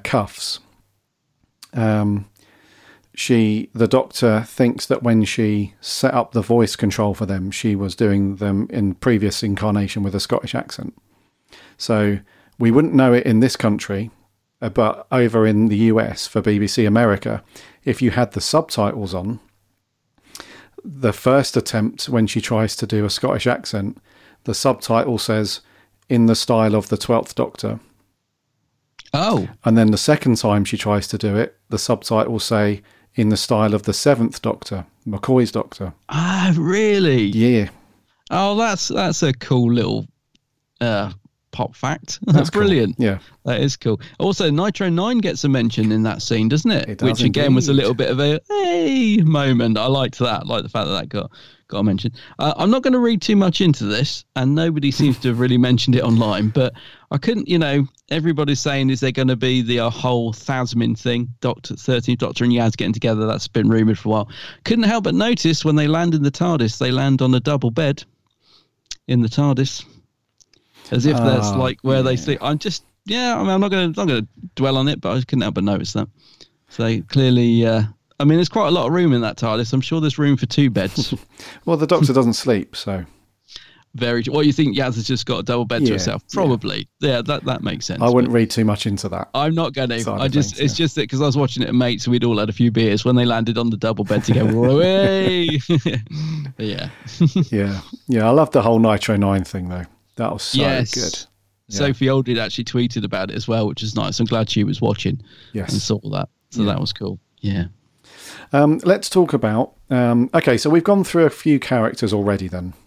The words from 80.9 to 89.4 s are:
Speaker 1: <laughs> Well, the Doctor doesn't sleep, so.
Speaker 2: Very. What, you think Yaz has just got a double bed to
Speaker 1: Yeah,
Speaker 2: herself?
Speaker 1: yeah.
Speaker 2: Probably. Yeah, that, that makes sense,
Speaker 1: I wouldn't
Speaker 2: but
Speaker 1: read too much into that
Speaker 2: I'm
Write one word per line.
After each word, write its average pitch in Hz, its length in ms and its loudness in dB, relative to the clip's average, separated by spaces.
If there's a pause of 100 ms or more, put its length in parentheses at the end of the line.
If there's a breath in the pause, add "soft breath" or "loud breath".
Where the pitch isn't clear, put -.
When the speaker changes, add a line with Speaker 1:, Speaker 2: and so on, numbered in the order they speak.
Speaker 1:
<laughs> - 260 -20
Well, 165 120 0
the 147 100 0
Doctor 160 240 4
doesn't 123 220 4
sleep, 107 420 -2
so. 95 300 -8 (880 loud breath)
Speaker 2:
Very. 120 300 -2
What, 151 200 0
you 147 60 6
think 139 240 4
Yaz 127 200 0
has 110 100 -4
just 127 200 -2
got 120 140 -2
a - 40 -6
double 120 200 0
bed 117 160 -2
to 147 60 4
Speaker 1:
Yeah, 113 80 4
Speaker 2:
herself? 98 340 -2
Speaker 1:
yeah. - 80 -16
Speaker 2:
Probably. 110 540 -2 (100)
Yeah, 131 220 0
that, 143 240 -4
that 131 180 -4
makes - 220 -6
sense, - 160 -6
Speaker 1:
I 117 80 4
wouldn't 123 240 4
Speaker 2:
but 120 60 4
Speaker 1:
read 110 100 2
too 113 160 0
much 104 200 0
into 101 240 -4
that 92 240 -8
Speaker 2:
I'm 151 220 0